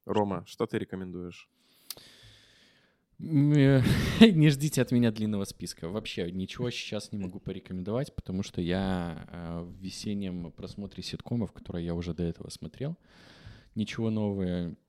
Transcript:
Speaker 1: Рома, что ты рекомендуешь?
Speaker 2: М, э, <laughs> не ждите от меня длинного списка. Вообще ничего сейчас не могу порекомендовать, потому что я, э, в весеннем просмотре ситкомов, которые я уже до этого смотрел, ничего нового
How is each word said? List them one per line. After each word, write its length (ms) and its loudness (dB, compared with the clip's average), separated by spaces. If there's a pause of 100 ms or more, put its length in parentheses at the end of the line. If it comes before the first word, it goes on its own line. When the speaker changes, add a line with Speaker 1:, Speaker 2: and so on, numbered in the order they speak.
Speaker 1:
Рома, 420 0
что 180 -4
ты 140 -4
рекомендуешь? 680 -10 (1700)
Speaker 2:
М, 340 4
э, 280 8 (380)
<laughs> 140 12
не 160 8
ждите 320 2
от 100 2
меня 200 6
длинного 340 -2
списка. 440 -10
Вообще 420 -6
ничего 400 -4
сейчас 400 -8
не 80 -6
могу 200 -8
порекомендовать, 760 -6
потому 280 -4
что 180 -6
я, 720 -2
э, 320 -8
в 80 -12 (120)
весеннем 680 -6
просмотре 520 -12
ситкомов, 480 -4
которые 340 -8
я 80 -2
уже 200 -4
до 100 -2
этого 260 -4
смотрел, 480 -8 (760)
ничего 340 -2
нового 680 0 (140)